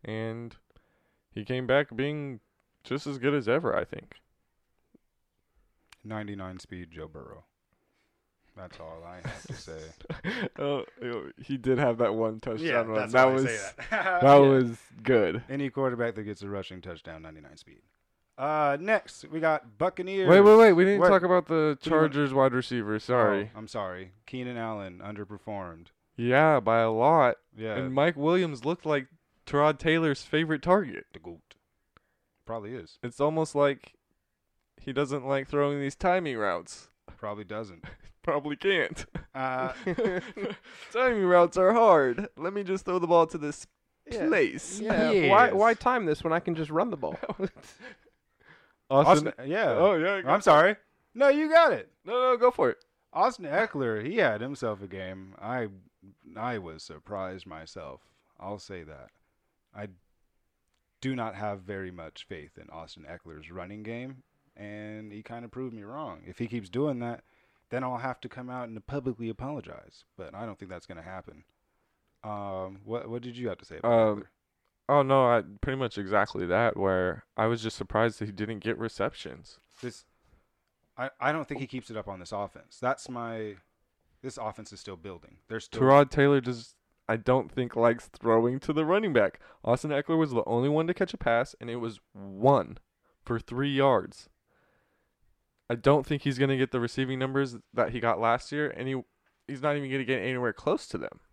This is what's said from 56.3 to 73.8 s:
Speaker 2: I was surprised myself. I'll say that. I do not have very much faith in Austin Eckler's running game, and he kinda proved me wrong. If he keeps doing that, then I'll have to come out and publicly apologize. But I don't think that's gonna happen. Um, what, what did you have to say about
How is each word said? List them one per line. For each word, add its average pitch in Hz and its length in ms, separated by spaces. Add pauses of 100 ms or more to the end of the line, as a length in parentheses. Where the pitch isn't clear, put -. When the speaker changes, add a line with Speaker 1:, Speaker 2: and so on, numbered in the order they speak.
Speaker 2:
I 117 220
was 80 240
surprised 92 600
myself. 80 560 (380)
I'll 101 200
say 92 240
that. 69 260 (680)
I 101 120 (1120)
do 131 140
not 110 200
have 101 260
very 95 300
much 80 360
faith 76 300
in - 120
Austin 80 400
Eckler's 82 420
running 92 320
game, 123 400 (320)
and 107 560
he 107 120
kinda 120 260
proved 127 240
me 110 100
wrong. 110 420
If 92 140
he 117 80
keeps 113 220
doing 131 300
that, 120 240 (460)
then 127 140
I'll 127 140
have 127 240
to 123 80
come 127 200
out 127 200
and 113 160
publicly 123 440
apologize. - 760 (100)
But 87 200
I 107 100
don't 104 140
think 95 100
that's 90 160
gonna 82 160
happen. 85 420 (800)
Um, 98 640
what, 113 240
what 117 120
did 120 140
you 120 140
have 95 80
to - 80
say 78 140
about 117 120